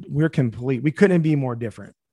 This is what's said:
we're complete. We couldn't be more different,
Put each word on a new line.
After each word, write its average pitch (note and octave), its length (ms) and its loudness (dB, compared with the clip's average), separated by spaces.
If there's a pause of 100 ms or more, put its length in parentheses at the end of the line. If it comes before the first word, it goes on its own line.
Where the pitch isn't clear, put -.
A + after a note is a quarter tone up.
we're D3+ 220 2
complete. B2 540 0
We D3+ 80 2
couldn't F3+ 300 2
be D3+ 140 2
more B2+ 200 -2
different, G#2+ 400 -10 (180)